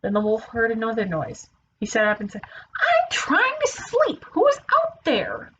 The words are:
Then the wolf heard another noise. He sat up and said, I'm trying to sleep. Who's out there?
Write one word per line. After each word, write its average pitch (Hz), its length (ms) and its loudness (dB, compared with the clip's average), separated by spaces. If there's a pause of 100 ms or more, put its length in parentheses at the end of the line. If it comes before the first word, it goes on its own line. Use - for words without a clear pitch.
Then 202 100 -4
the 208 80 2
wolf 214 240 0
heard 226 280 -2
another 226 320 -2
noise. 170 440 -6 (300)
He - 80 -6
sat 214 200 2
up 208 140 0
and 202 100 -8
said, 208 120 -12
I'm - 680 0
trying 403 500 0
to 571 80 0
sleep. - 640 0
Who's 554 260 4
out - 460 0
there? 208 560 -2